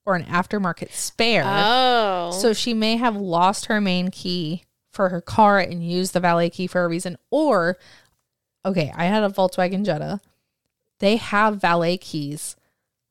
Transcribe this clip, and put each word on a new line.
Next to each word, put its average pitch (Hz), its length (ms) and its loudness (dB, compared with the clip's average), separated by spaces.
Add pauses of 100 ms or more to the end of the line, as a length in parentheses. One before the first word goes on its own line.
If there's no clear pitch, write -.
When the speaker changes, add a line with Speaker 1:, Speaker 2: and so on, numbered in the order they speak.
Speaker 1:
or 190 80 0
an 165 100 -4
aftermarket 175 680 -4
spare. 226 520 0
Speaker 2:
Oh. 202 880 2
Speaker 1:
So 208 200 2
she 233 200 -2
may 220 240 0
have 233 200 0
lost 185 500 0
her 214 140 0
main 185 300 0
key 180 520 -6 (300)
for 190 160 0
her 175 120 -4
car 202 380 4
and 170 280 -4
used 180 260 -2
the 175 80 0
valet 170 280 2
key 185 180 -6
for 180 180 0
a 175 40 0
reason. 170 300 -6 (120)
Or, 208 460 2 (880)
okay, 180 300 -2
I 165 120 -2
had 214 180 2
a 202 40 2
Volkswagen 190 560 0
Jetta. 165 360 -4 (800)
They 202 160 4
have 214 440 0
valet 175 380 2
keys 147 580 -8 (540)